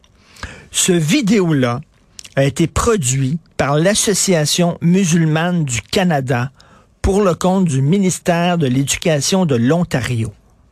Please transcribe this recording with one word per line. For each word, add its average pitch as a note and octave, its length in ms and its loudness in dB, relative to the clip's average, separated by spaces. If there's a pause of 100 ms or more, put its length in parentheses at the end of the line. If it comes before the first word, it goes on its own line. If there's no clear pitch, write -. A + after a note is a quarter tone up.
(720)
Ce - 200 0
vidéo-là E3 920 0 (540)
a C#3 80 2
été C#3+ 240 0
produit C#3 720 -2 (180)
par C#3+ 220 0
l'Association F3 1040 0
musulmane E3+ 840 2
du A#2+ 180 -4
Canada C#3 720 -2 (500)
pour G3 200 2
le F3 140 2
compte F#3 300 0
du C3+ 160 0
ministère F3 760 0
de D3+ 100 0
l'Éducation C#3+ 760 0
de C#3 100 0
l'Ontario. B2 760 -2 (380)